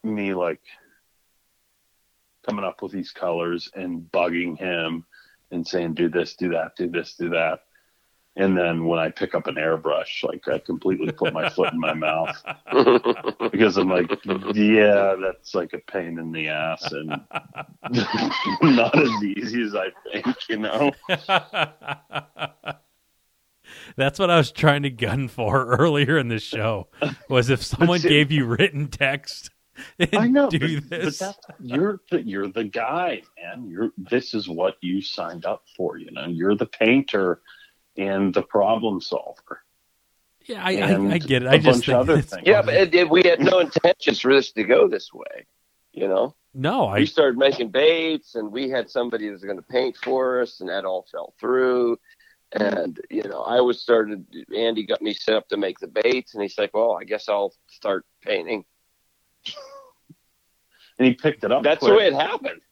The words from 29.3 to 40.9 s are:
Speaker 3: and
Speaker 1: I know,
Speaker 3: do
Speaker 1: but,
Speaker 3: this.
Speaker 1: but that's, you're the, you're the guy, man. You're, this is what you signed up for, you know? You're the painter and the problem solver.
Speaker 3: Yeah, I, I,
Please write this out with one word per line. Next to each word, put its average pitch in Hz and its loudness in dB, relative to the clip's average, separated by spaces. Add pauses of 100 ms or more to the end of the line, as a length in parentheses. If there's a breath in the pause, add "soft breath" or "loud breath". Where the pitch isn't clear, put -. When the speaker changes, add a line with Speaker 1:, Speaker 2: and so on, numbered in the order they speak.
Speaker 3:
and 175 2
Speaker 1:
I 220 2
know, 269 4
Speaker 3:
do 156 0
Speaker 1:
but, 131 -18
Speaker 3:
this. 160 -6
Speaker 1:
but 196 -8 (100)
that's, - -20
you're 170 -2 (120)
the, 160 0
you're 101 -6
the 107 -6
guy, 123 -4 (180)
man. 104 -14
You're, 95 -4
this - -4
is 104 -6
what 90 -2
you 92 -2
signed 85 -10
up 95 -6 (120)
for, 85 -6
you - -16
know? 71 -10
You're 87 0
the 113 -2
painter 110 2 (560 soft breath)
and 98 0
the 98 2
problem 107 0
solver. - -10 (840)
Speaker 3:
Yeah, 202 -10
I, 185 0
I, 190 0 (180)